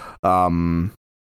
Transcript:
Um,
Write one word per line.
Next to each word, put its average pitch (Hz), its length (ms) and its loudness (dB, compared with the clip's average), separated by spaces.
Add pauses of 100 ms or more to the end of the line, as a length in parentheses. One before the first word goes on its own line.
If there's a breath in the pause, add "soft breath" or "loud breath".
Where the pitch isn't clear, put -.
(220 loud breath)
Um, 85 720 0 (440)